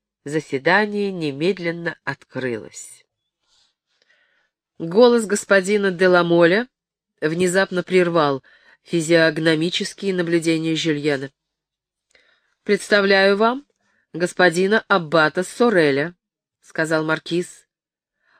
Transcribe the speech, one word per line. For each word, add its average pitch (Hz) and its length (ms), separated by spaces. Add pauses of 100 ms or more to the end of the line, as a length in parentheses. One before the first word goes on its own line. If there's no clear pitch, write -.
(260)
заседание 185 840
немедленно 170 920
открылось. - 1040 (1700)
Голос 220 480
господина 196 640
де 180 160
ла 180 160
Моля 170 440 (520)
внезапно 180 600
прервал 170 640 (400)
физиогномические 165 1300
наблюдения 165 640
Жюльена. 147 560 (1300)
«Представляю 196 720
вам 233 300 (480)
господина 180 720
аббата 165 560
Сореля», 170 720 (460)
сказал 160 420
маркиз. 160 640 (720)